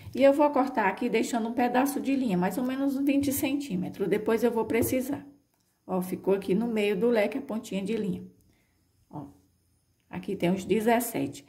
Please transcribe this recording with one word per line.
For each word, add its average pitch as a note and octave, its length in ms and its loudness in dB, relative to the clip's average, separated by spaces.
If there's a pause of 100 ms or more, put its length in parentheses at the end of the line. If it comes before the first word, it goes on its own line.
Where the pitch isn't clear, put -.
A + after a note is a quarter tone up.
(140)
E A#3 80 2
eu C#4 100 8
vou C#4+ 180 4
cortar B3 360 2
aqui, A#3+ 220 0
deixando A3+ 400 0
um A#3 40 -6
pedaço B3 480 0
de B3 140 0
linha, A#3 240 0
mais F#3 180 0
ou B3+ 80 -2
menos C4+ 300 0
uns C#4 100 -2
vinte C#4 280 2
centímetros. C4+ 760 -2
Depois G#3+ 380 2
eu A3+ 80 4
vou A3+ 140 0
precisar. B3+ 600 -2 (580)
Ó, F#3 160 -2
ficou F#3 340 -2
aqui G3 200 0
no A3+ 140 0
meio G#3 280 0
do A3 120 2
leque G#3+ 300 2
a - 40 -6
pontinha G3+ 400 -6
de G3+ 140 -2
linha. F#3+ 280 -4 (840)
Ó, C#3+ 160 -12 (840)
aqui F#3 280 -8
tem F3 120 0
uns F#3 160 0
dezessete. G#3+ 840 0